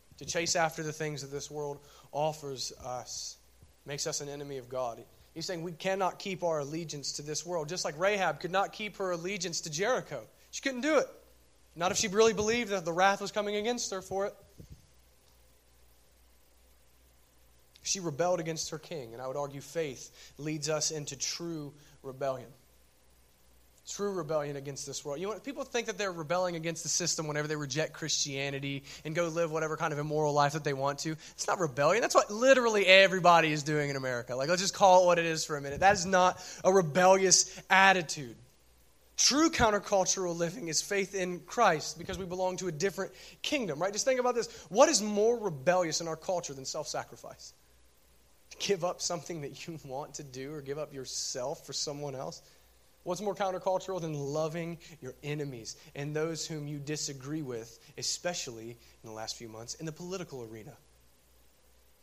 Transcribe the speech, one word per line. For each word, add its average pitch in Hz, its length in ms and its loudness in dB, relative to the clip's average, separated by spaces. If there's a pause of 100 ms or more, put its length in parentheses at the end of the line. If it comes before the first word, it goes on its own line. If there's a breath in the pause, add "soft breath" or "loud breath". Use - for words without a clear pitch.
(180)
to 143 60 -16
chase 170 300 -2
after 165 280 0
the 151 100 -6
things 151 300 -6
that 139 100 -12
this 143 180 -10
world 147 300 -8 (320 loud breath)
offers 147 600 -4 (120)
us, - 520 -10 (480)
makes 143 220 -6
us 147 160 -4
an 143 80 -8
enemy 143 260 -10
of 120 140 -12
God. 120 340 -4 (300 soft breath)
He's 165 100 -8
saying 175 180 -6
we 175 100 -6
cannot 190 460 0
keep 190 240 -6
our 160 180 0
allegiance 147 520 -6
to - 100 -8
this 147 220 -6
world, 170 240 -4
just 180 160 -4
like 156 140 -4
Rahab 185 420 2
could 165 100 -6
not 190 220 2
keep 208 240 -8
her 190 140 -2
allegiance 175 520 -4
to 170 80 -10
Jericho. 160 560 -2 (240 soft breath)
She - 120 -10
couldn't 262 180 -2
do 302 160 2
it. - 120 4 (680)
Not 175 140 0
if 196 60 -2
she 220 100 0
really 220 240 6
believed 214 380 0
that 190 160 -2
the 170 60 0
wrath 196 280 4
was 202 100 -6
coming 208 260 -2
against 233 340 -2
her 190 100 -6
for 190 240 -4
it. 208 100 -6 (3500)
She - 180 -2
rebelled 170 400 2
against 160 300 -6
her 156 80 -8
king, 131 340 -10
and 117 80 -12
I 131 60 -8
would 135 100 -6
argue 143 240 -6
faith - 800 -8
leads 156 320 -4
us 151 200 0
into 147 260 -8
true 156 580 -6 (280 loud breath)
rebellion. 131 460 -6 (1400)
True 202 240 -4
rebellion 151 460 -2
against 139 300 -10
this - 180 -10
world. 143 160 -6
You 190 80 -6
know, 208 100 -8
people 269 260 -10
think 233 220 -4
that 202 120 -6
they're 202 120 -2
rebelling 175 460 -2
against 165 260 -6
the 156 60 -6
system 165 400 -2
whenever 151 180 -2
they 151 80 -4
reject 151 380 -4
Christianity 139 920 -4 (220 loud breath)
and 160 100 -6
go 170 140 0
live 165 240 0
whatever 160 240 -2
kind 160 160 -2
of 143 60 -2
immoral 151 340 0
life 143 220 4
that 151 100 -4
they 151 80 0
want 139 280 -2
to. 160 120 -4
It's - 340 -10
not 208 140 0
rebellion. 156 400 4
That's 302 140 2
what 269 160 6
literally 226 560 6
everybody 175 680 8
is 151 100 0
doing 147 280 0
in 139 60 -4
America. 127 380 -4
Like, 135 140 0
let's 180 140 2
just 190 120 -2
call 185 280 10
it 180 40 6
what 175 120 8
it 170 80 2
is 160 180 0
for 151 140 -4
a - 20 -6
minute. 139 200 -6
That 190 120 8
is 175 140 0
not 185 360 4 (220 loud breath)
a 185 80 8
rebellious 185 880 6 (100)
attitude. 185 640 6 (840)
True 311 340 4
countercultural 196 840 2
living 170 320 -4
is 156 140 0
faith 196 320 -2
in 180 260 -2
Christ 185 560 2
because 170 220 -8
we 190 80 -8
belong 185 320 -4
to 180 80 -6
a 175 60 -2
different 185 400 -2 (280 loud breath)
kingdom, 196 400 -2
right? 196 120 0
Just 208 120 -4
think 262 160 2
about 247 140 2
this. 233 140 -2 (200 loud breath)
What 214 200 8
is 277 120 4
more 214 380 2
rebellious 175 600 0
in 165 80 -6
our 160 80 -4
culture 170 360 -4
than 135 120 -12
self-sacrifice? - 920 -10 (960)
To - 80 -18
give 185 260 0
up 175 160 -4
something 170 420 -6
that 139 240 -12
you 165 160 -10
<laughs> - 20 -18
want 139 300 -10
to 156 100 -14
do 135 280 -12
or 156 80 -12
give 135 160 -8
up 151 160 -8
yourself 135 720 -8
for - 80 -12
someone 143 440 -6
else? 160 260 -10 (640 soft breath)
What's 180 180 -4
more 202 140 -4
countercultural 185 640 -2
than 160 140 -4
loving 156 640 -4 (220 loud breath)
your 127 220 -12
enemies 143 540 -6 (180 loud breath)
and 143 200 -6
those 156 300 -2
whom 151 220 -8
you 147 140 -8
disagree 143 600 -6
with, 120 380 -8 (180 loud breath)
especially 123 720 -6
in - 380 -20
the 110 40 -14
last 110 240 -10
few 117 120 -14
months, 110 280 -14
in 160 100 -10
the 156 60 -8
political 175 500 -10
arena? 110 340 -14 (1300)